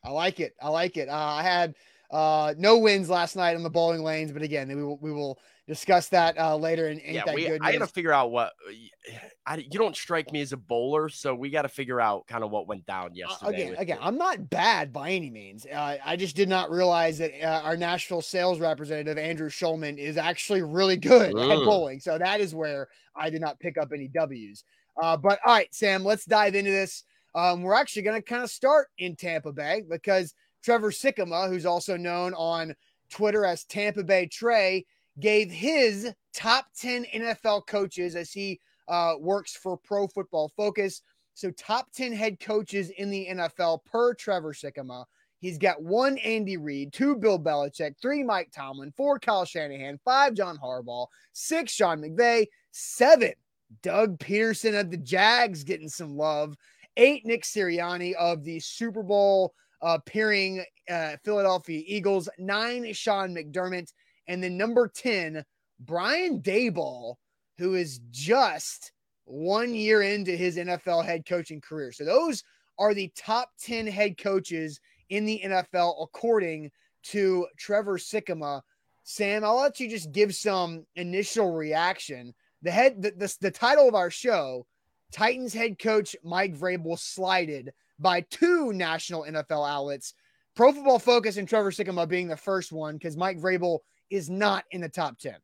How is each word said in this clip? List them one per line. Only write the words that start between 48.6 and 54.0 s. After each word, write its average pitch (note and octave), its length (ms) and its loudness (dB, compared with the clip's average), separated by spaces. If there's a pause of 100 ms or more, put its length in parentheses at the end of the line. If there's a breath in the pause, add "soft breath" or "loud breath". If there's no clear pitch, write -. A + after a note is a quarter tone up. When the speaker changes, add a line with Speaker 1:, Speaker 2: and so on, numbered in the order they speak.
Speaker 1:
four C#4 280 0
Kyle G3 260 0
Shanahan, C#3+ 580 -8
five C4 300 6
John F#3 240 -4
Harbaugh, B2 500 -6 (240 soft breath)
six D#4+ 400 -4
Sean E3+ 300 2
McVay, A3 460 2 (240 soft breath)
seven C4 600 6 (500)
Doug F3+ 380 0